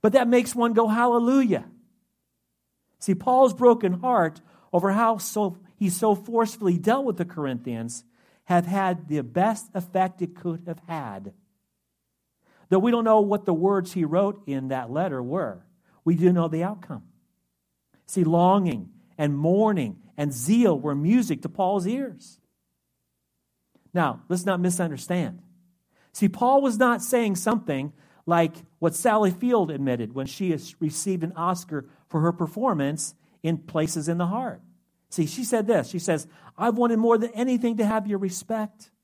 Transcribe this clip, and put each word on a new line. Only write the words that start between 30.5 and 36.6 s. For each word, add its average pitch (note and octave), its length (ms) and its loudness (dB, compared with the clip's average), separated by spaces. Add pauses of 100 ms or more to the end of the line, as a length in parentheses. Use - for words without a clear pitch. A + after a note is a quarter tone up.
has - 280 -6
received E3 440 -4
an F3 100 -6
Oscar E3+ 560 -6 (180)
for D#3+ 140 0
her E3+ 100 4
performance E3+ 840 -2 (260)
in D#3+ 160 -2
Places D#3 500 -4
in E3+ 120 -2
the F3 80 0
Heart. G#3+ 340 -6 (480)
See, E3 160 -2
she A#3+ 180 -8
said A3 220 0
this. G3 240 0
She F#3 80 -6
says, E3+ 300 -2 (280)
"I've A3 220 0